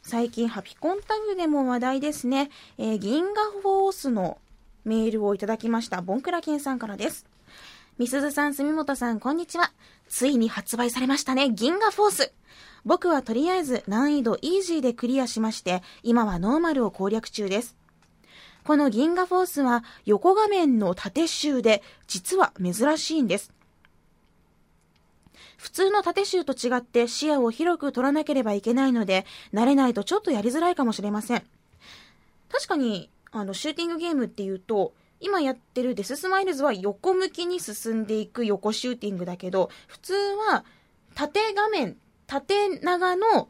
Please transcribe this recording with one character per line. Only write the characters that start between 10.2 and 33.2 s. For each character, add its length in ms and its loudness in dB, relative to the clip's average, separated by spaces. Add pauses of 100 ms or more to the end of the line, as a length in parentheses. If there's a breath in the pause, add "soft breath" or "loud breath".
い 120 4
に 120 4
発 280 -8
売 120 0
さ 100 -4
れ 60 0
ま 100 2
し 80 0
た 120 -2
ね、 160 4
銀 280 0
河 120 2
フ 140 2
ォ 20 8
ー 40 2
ス。 220 -2 (520 loud breath)
僕 220 2
は 140 2
と 120 -4
り 180 0
あ 60 0
え 60 0
ず 240 -2
難 260 2
易 100 2
度 180 0
イ 180 0
ー 40 0
ジ 140 -2
ー 40 -2
で 120 0
ク 140 -6
リ 140 0
ア 60 -2
し 120 -4
ま 120 0
し 100 -8
て、 220 -2 (180 loud breath)
今 240 2
は 140 -2
ノ 160 2
ー 40 2
マ 140 2
ル 120 2
を 60 -2
攻 180 -2
略 200 -2
中 200 -6
で 120 0
す。 160 -10 (880 loud breath)
こ 120 4
の 120 4
銀 240 2
河 140 2
フ 120 2
ォ 40 4
ー 20 0
ス 160 -2
は 220 2 (220 loud breath)
横 280 6
画 140 4
面 320 4
の 160 2
縦 320 -2
集 340 -2
で、 220 4 (240 loud breath)
実 280 -6
は 240 4
珍 380 0
し 140 -6
い 100 0
ん 60 2
で 100 0
す。 160 -12 (2000 loud breath)
普 140 -18
通 200 2
の 100 2
縦 240 0
集 200 -2
と 80 -2
違 240 0
っ 40 -4
て 260 2
視 200 -4
野 160 4
を 80 2
広 280 0
く 120 -4
取 120 -2
ら 80 2
な 120 2
け 100 -2
れ 80 2
ば 120 0
い 80 -2
け 120 0
な 140 4
い 40 4
の 140 2
で、 200 2 (280 loud breath)
慣 120 2
れ 100 6
な 120 6
い 60 2
と 100 -4
ち 100 -4
ょ 40 4
っ 40 -4
と 100 -2
や 100 0
り 80 0
づ 100 -2
ら 120 2
い 40 -2
か 80 0
も 100 2
し 100 -8
れ 80 -2
ま 100 -2
せ 140 -2
ん。 80 -2 (1080 loud breath)
確 160 -2
か 80 -2
に、 340 -2 (220)